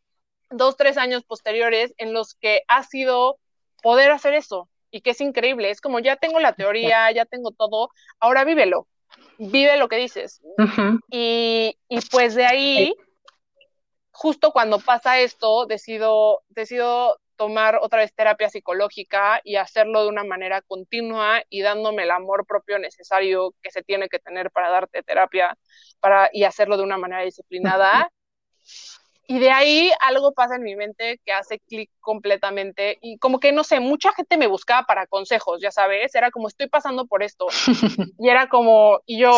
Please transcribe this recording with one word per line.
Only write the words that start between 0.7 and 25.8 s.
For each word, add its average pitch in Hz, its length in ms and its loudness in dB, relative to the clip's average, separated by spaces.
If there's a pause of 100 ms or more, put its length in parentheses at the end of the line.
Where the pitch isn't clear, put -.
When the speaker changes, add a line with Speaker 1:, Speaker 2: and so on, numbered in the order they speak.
Speaker 1:
tres 277 200 0
años 247 260 -4
posteriores 226 720 -4
en 220 160 -10
los 226 220 -8
que 214 320 0
ha 254 160 2
sido 262 540 -2 (440)
poder 262 300 4
hacer 285 220 0
eso, 202 360 -6 (220)
y 214 100 -16
que 247 100 -2
es 240 100 -4
increíble, 247 500 -2
es 208 100 -10
como, 254 180 -4
ya 262 160 0
tengo 320 240 -2
la 285 140 2
teoría, 226 580 0
ya 226 140 0
tengo 240 260 -12
todo, 220 380 -4 (300)
ahora 254 240 2
vívelo, 254 440 0 (500)
vive 269 400 2
lo 262 120 0
que 226 80 -4
dices. - 440 -8 (160)
Speaker 2:
Ujú. 214 420 0 (100)
Speaker 1:
Y, 233 680 -2 (120)
y 233 120 -4 (100)
pues 240 240 2
de 247 100 2
ahí, 269 320 2
Speaker 2:
Sí. 294 180 0 (1160)
Speaker 1:
justo 311 400 0
cuando 220 280 2
pasa 254 400 0
esto, 233 460 0
decido, 214 840 0
decido 240 680 -4 (160)
tomar 220 460 0
otra 226 180 0
vez 214 140 0
terapia 214 360 0
psicológica 202 920 -4
y 202 120 -6
hacerlo 214 480 0
de 208 60 0
una 208 140 -6
manera 190 380 -6
continua 220 880 -4
y 196 120 -8
dándome 208 420 -2
el 175 80 -2
amor 185 340 -4
propio 202 340 -4
necesario 185 840 -4
que 190 100 -16
se 190 120 -12
tiene 196 240 -4
que 175 120 -6
tener 185 320 -10
para 180 180 -2
darte 185 340 -2
terapia, 180 540 0 (420)